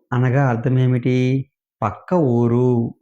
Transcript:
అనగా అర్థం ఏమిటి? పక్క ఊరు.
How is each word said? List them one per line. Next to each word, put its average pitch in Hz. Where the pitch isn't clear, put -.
అనగా 127
అర్థం 127
ఏమిటి? 127
పక్క -
ఊరు. 120